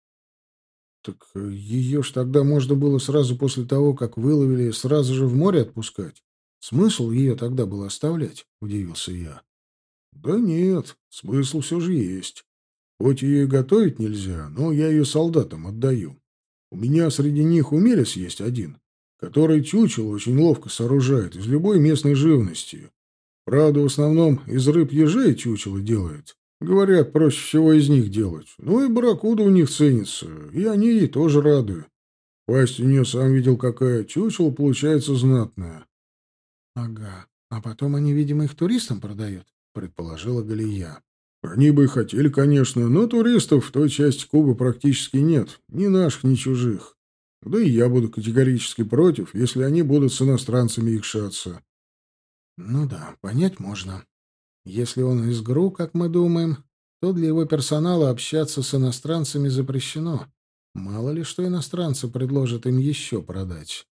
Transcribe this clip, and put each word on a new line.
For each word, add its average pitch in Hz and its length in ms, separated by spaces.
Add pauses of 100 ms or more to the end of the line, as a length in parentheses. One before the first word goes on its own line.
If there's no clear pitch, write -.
(1080)
«Так, - 280
э, 98 40 (140)
ее 127 500
ж - 80
тогда 131 320
можно 143 320
было 139 220
сразу 135 400
после 131 260
того, 139 300
как 117 240
выловили, 131 540
сразу 131 420
же 135 120
в 123 80
море 165 280
отпускать. - 600 (380)
Смысл 127 520
ее 127 260
тогда 120 280
было 98 220
оставлять?» — 147 580 (160)
удивился 98 520
я. 80 280 (720)
«Да 151 260
нет, 180 600 (120)
смысл 135 520
все 170 180
же 175 140
есть. 95 500 (560)
Хоть 135 220
ее 143 220
и 139 40
готовить 135 520
нельзя, 95 500
но 147 240
я 156 160
ее 151 160
солдатам 147 600
отдаю. 110 500 (540)
У - 40
меня 147 340
среди 147 320
них 160 300
умелец 170 460
есть 90 240
один, 104 360 (400)
который 156 460
чучело 170 460
очень 117 280
ловко 160 300
сооружает 120 720
из 95 80
любой 165 340
местной 143 360
живности. 127 720 (560)
Правда, 147 340
в 143 60
основном 151 600
из 127 220
рыб 151 240
ежей 156 440
чучело 101 440
делает. 98 560 (240)
Говорят, 185 540
проще 151 260
всего 156 340
из 147 140
них 127 220
делать. 95 380 (100)
Ну 220 260
и 262 60
барракуда 220 540
у 202 60
них 180 200
ценится, 131 580 (240)
и 185 140
они 214 220
ей 220 200
тоже 147 340
рады. 117 440 (640)
Пасть 127 320
у 117 40
нее, 135 220
сам 131 260
видел, 127 260
какая, 120 480
чучело 175 460
получается 143 640
знатное». 107 720 (920)
«Ага, 107 520 (220)
а 113 120
потом 139 340
они, 143 180
видимо, 147 320
их 143 100
туристам 180 460
продают», — 101 440 (280)
предположила 85 680
Галия. 104 600 (420)
«Они 135 280
бы 143 120
и 135 40
хотели, 127 420
конечно, 135 580
но 185 200
туристов 226 580
в - 60
той 147 180
части 143 360
Кубы 143 300
практически 127 600
нет, 151 520
ни 196 180
наших, 185 360
ни 131 120
чужих. 123 640 (460)
Да 190 180
и 180 80
я 120 180
буду 123 220
категорически 117 760
против, 127 520
если 127 260
они 151 220
будут 139 300
с - 80
иностранцами 117 720
якшаться». 101 680 (960)
«Ну 123 300
да, 82 340
понять 143 380
можно. 95 440 (640)
Если 117 340
он 123 280
из 117 120
гру, 147 300
как 170 220
мы 170 160
думаем, 170 560 (340)
то 185 140
для 165 140
его 160 180
персонала 156 640
общаться 139 520
с 131 140
иностранцами 143 720
запрещено. 135 800 (480)
Мало 104 360
ли 160 120
что 180 240
иностранцы 170 640
предложат 127 560
им 127 120
еще 135 440
продать. 90 720